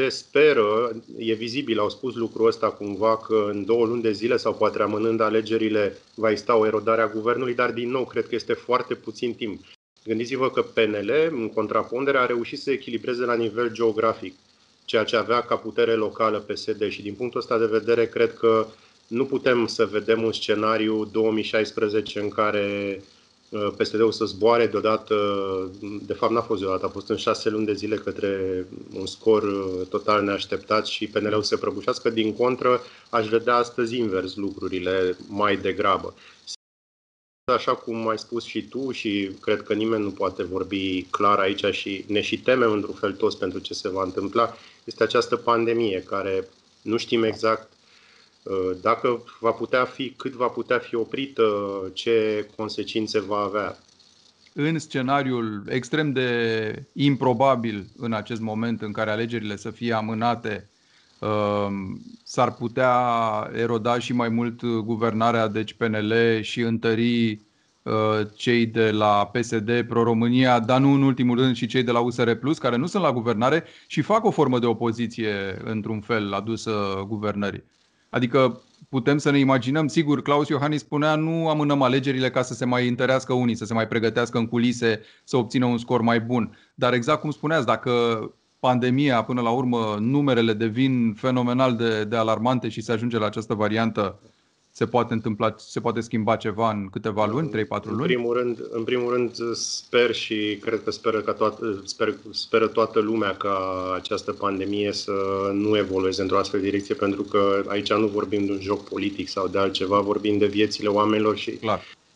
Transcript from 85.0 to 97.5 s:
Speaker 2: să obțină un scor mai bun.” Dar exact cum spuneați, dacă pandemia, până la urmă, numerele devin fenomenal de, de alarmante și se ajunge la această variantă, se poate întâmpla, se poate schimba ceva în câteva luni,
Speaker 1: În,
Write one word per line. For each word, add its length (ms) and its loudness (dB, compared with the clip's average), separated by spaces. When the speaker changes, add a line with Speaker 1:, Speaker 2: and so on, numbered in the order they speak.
Speaker 2:
să 140 -2
obțină 280 2
un 120 2
scor 240 0
mai 180 4
bun.” 380 -2
Dar 180 2
exact 280 2
cum 100 -2
spuneați, 340 0
dacă 260 0
pandemia, 640 4
până 180 -2
la 80 2
urmă, 500 0
numerele 540 4
devin 600 2
fenomenal 640 2
de, 280 0
de 120 -4
alarmante 540 0
și 120 -10
se 100 -4
ajunge 260 0
la 80 0
această 280 -4
variantă, 680 0
se 140 -2
poate 280 2
întâmpla, 440 -2
se 220 -10
poate 200 -2
schimba 360 0
ceva 360 0
în 180 -4
câteva 360 -2
luni, 200 -2
Speaker 1:
În, 60 -4